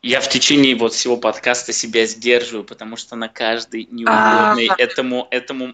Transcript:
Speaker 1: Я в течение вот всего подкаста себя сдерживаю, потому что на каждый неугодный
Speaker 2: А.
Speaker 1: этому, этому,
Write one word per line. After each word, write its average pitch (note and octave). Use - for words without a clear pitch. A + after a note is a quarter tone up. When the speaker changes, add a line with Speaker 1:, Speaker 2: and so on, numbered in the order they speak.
Speaker 1:
Я A#2+
в -
течение C3+
вот A2+
всего A#2+
подкаста A#2+
себя A2+
сдерживаю, A2+
потому A2
что -
на A2+
каждый A2+
неугодный A3
Speaker 2:
А. F#3+
Speaker 1:
этому, B2
этому, B2+